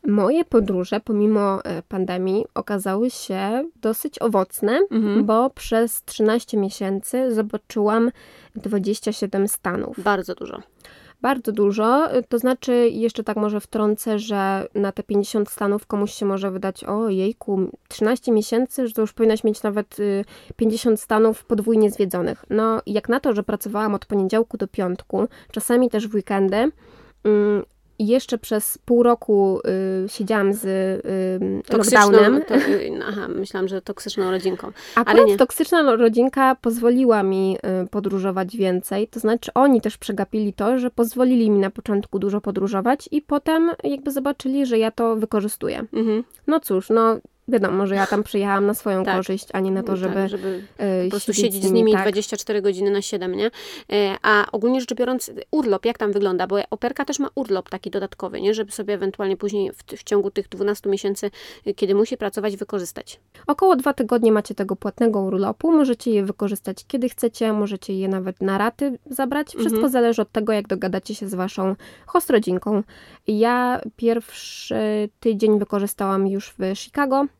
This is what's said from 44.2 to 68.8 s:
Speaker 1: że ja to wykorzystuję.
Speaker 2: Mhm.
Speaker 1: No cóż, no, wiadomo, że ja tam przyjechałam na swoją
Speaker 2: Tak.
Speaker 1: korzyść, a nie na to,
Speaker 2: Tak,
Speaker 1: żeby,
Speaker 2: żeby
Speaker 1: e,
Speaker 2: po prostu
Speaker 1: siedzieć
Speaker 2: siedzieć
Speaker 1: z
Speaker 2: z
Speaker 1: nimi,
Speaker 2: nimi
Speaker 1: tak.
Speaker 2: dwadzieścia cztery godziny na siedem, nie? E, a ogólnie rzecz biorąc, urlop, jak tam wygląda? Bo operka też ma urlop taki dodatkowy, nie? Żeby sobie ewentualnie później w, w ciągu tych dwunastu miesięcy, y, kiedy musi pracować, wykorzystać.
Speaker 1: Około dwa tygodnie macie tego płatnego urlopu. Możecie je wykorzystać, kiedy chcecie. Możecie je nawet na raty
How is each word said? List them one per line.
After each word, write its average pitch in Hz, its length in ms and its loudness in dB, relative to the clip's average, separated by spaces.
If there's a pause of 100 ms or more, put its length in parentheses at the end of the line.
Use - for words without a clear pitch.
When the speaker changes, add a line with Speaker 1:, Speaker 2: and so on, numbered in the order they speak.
Speaker 1:
że 233 120 0
ja 220 120 2
to 226 260 0
wykorzystuję. - 600 -2 (140)
Speaker 2:
Mhm. 226 320 0 (220)
Speaker 1:
No 311 140 2
cóż, 190 300 -2
no, 226 260 4 (320)
wiadomo, 196 380 2
że 190 80 0
ja 196 120 2
tam 208 160 0
przyjechałam 202 440 0
na 208 80 2
swoją 190 300 -2
Speaker 2:
Tak. 190 120 0
Speaker 1:
korzyść, 185 360 -4
a 190 80 -4
nie 190 100 0
na 190 120 -2
to, - 60 -4
Speaker 2:
Tak, 196 80 -2
Speaker 1:
żeby, 190 320 -2
Speaker 2:
żeby 190 340 -6 (160)
Speaker 1:
e, 185 260 0
Speaker 2:
po 185 60 0
prostu 202 220 -4
Speaker 1:
siedzieć 202 200 0
Speaker 2:
siedzieć 196 100 -6
Speaker 1:
z 196 40 0
Speaker 2:
z 190 60 2
Speaker 1:
nimi, 226 80 6
Speaker 2:
nimi 220 120 6
Speaker 1:
tak. 196 100 4
Speaker 2:
dwadzieścia 208 340 -2
cztery 208 260 -4
godziny 196 280 0
na 202 120 0
siedem, 185 320 -6
nie? 202 120 -2 (460)
E, - 300 0
a 208 300 4
ogólnie 240 280 0
rzecz 247 140 -6
biorąc, 247 360 -2 (200)
urlop, 254 340 0
jak 240 140 0
tam 208 140 0
wygląda? 190 340 0
Bo 190 100 -2 (140)
operka 240 340 -4
też 285 140 -6
ma 277 160 -2
urlop 196 360 -2
taki 185 200 -8
dodatkowy, 190 500 -8
nie? 202 140 2
Żeby 214 180 -6
sobie 208 220 -4
ewentualnie 190 420 -4
później 202 360 -4
w, - 240 -18
w - 80 -20
ciągu 202 260 0
tych 196 180 -4
dwunastu 202 420 -4
miesięcy, 196 400 -2 (360)
y, 202 80 -4
kiedy 196 200 0
musi 220 220 2
pracować, 202 400 -4
wykorzystać. - 640 -8 (260)
Speaker 1:
Około 359 300 4
dwa 262 180 0
tygodnie 226 380 2
macie 208 220 0
tego 196 220 -4
płatnego 208 440 0
urlopu. 196 520 0
Możecie 262 380 2
je 208 140 2
wykorzystać, 196 640 -6
kiedy 254 200 -2
chcecie. 226 440 -2
Możecie 202 460 -4
je 190 100 -2
nawet 190 340 -4
na 196 160 0
raty 240 480 -2